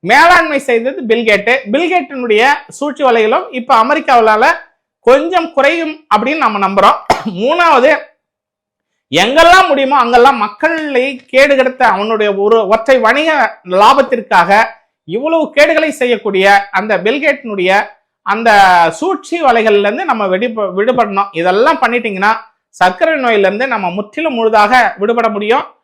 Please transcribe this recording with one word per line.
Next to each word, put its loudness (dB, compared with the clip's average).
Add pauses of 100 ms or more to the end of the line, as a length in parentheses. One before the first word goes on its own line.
மேலாண்மை 2
செய்தது -4
பில்கேட்டு. 0 (140)
பில்கேட்டினுடைய -2 (220)
சூழ்ச்சி -8
வலைகளும் 0
இப்ப 0
அமெரிக்காவிலால 2 (540)
கொஞ்சம் 0
குறையும் -2 (100)
அப்படின்னு -2
நம்ம -2
நம்புறோம். 2 (280)
மூணாவது, 0 (1200)
எங்கெல்லாம் 4
முடியுமோ 0
அங்கெல்லாம் 4
மக்களை -4
கேடு 0
கெடுத்த 0
அவனுடைய -2
ஒரு 0
ஒற்றை 2
வணிக 0
லாபத்திற்காக 2 (400)
இவ்வளவு -4
கேடுகளை 2
செய்யக்கூடிய 0
அந்த -2
பில்கேட்டினுடைய -2 (360)
அந்த -2 (400)
சூழ்ச்சி -6
வலைகள்ல 2
இருந்து -2
நம்ம -4
வெடி-, -4
விடுபடணும். 0
இதெல்லாம் 0
பண்ணிட்டீங்கன்னா -2 (320)
சர்க்கரை 0
நோயில 0
இருந்து 0
நம்ம -4
முற்றிலும் -6
முழுதாக 2
விடுபட -2
முடியும். -2 (180)